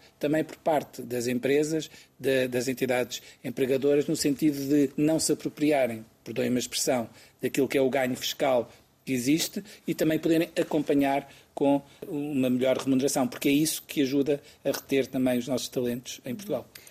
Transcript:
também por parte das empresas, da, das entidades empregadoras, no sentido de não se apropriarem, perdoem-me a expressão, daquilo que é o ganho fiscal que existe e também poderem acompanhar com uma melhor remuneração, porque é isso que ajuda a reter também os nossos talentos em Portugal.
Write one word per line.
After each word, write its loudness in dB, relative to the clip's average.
também 0
por -12
parte -2
das -4
empresas, 0
da, 0
das -2
entidades -2
empregadoras, 2
no -2
sentido 0
de 4
não 2
se 0
apropriarem, 0
perdoem-me -2
a 0
expressão, -2
daquilo 2
que -2
é 4
o 4
ganho 0
fiscal 0
que -6
existe 0
e -2
também 0
poderem 2
acompanhar 0
com 2
uma -2
melhor 2
remuneração, 0
porque -4
é 4
isso 0
que -2
ajuda 0
a 0
reter 0
também 0
os -4
nossos -4
talentos -4
em -6
Portugal. -6